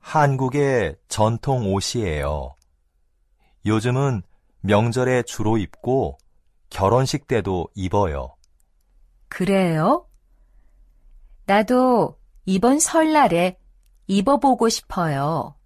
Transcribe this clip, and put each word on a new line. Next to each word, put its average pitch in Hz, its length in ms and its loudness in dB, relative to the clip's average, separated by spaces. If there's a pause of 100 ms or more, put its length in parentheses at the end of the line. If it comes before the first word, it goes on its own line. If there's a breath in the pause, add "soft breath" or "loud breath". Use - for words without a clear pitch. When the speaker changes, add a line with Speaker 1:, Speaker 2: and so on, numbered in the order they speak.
Speaker 1:
한국의 131 920 0 (100)
전통 113 680 -2
옷이에요. 76 800 -4 (1080)
요즘은 123 560 0 (380)
명절에 120 640 2
주로 107 340 -2
입고 110 600 -4 (520)
결혼식 117 560 0
때도 95 480 -2
입어요. 90 640 -4 (920)
Speaker 2:
그래요? 190 760 0 (1400)
나도 240 760 2 (260)
이번 214 340 2
설날에 277 800 2 (500)
입어보고 233 600 2
싶어요. 156 880 -4 (100)